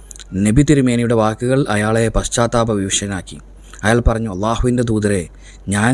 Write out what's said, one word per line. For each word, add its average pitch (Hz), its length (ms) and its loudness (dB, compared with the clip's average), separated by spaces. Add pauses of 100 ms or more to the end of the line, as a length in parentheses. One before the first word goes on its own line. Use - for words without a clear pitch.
(360)
നബി 107 260 4
തിരുമേനിയുടെ 123 520 2
വാക്കുകൾ 113 540 0
അയാളെ 107 400 0
പശ്ചാത്താപ 117 640 0
വിവശനാക്കി. 98 640 -4 (460)
അയാൾ 113 180 2
പറഞ്ഞു, 113 320 0
"അള്ളാഹുവിൻ്റെ 113 500 0
ദൂതരെ, 104 400 0 (460)
ഞാൻ 104 260 0